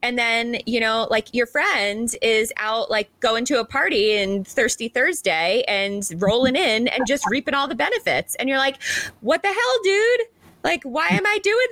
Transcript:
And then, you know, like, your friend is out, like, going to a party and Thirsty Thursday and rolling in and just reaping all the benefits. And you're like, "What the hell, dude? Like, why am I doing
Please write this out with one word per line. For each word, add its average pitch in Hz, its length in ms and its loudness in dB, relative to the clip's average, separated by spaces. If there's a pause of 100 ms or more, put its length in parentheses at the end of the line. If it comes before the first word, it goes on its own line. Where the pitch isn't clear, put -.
And 247 160 -2
then, 233 380 0 (100)
you 226 140 0
know, 226 300 0
like, 220 220 -2
your 240 140 0
friend 233 640 -2 (100)
is 220 340 2
out, 214 340 -2
like, 214 180 -2 (120)
going 226 240 0
to 254 160 2
a 226 40 0
party 226 520 2
and 196 280 0
Thirsty 226 440 -2
Thursday 214 800 0
and 202 360 -2 (120)
rolling 240 400 2
in 240 320 2
and 254 180 -2
just 277 240 0
reaping 277 240 -2
all 277 140 0
the 262 80 -6
benefits. 285 580 -2
And 262 140 -2
you're 269 100 2
like, 269 240 0 (380)
"What 294 240 0
the 403 40 2
hell, 480 360 0
dude? 453 420 2 (380)
Like, 339 200 -2
why 311 240 -2
am 392 180 2
I 415 160 0
doing 453 300 2